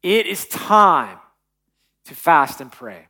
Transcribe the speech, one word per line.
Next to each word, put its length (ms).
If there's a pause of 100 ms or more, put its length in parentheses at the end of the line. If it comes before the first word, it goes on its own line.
It 240
is 220
time 680 (880)
to 100
fast 440
and 120
pray. 380